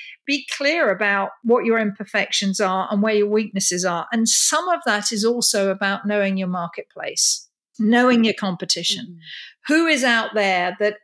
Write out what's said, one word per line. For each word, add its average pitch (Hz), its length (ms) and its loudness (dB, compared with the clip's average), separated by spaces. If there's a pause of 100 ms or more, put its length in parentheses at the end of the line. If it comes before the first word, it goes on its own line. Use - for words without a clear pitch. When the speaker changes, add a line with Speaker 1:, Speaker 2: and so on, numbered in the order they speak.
(260)
Speaker 1:
be 277 200 -2 (100)
clear 294 340 0
about 196 420 0 (120)
what 240 220 2
your 226 140 2
imperfections 202 800 -2
are 190 320 0
and 202 100 0
where 220 120 2
your 208 140 2
weaknesses 196 560 0
are. 170 280 -2
And 226 160 2
some 330 420 0
of 339 160 0
that 208 260 0
is 214 140 -2
also 226 440 2
about 196 360 -2
knowing 202 320 0
your 190 100 -2
marketplace, - 1000 -4 (280)
knowing 240 460 4
your 220 100 2
competition. 185 720 -4
Speaker 2:
Mm-hmm. - 680 -8
Speaker 1:
Who 330 120 4
is 294 180 2
out 226 300 0
there 185 460 0
that 208 240 0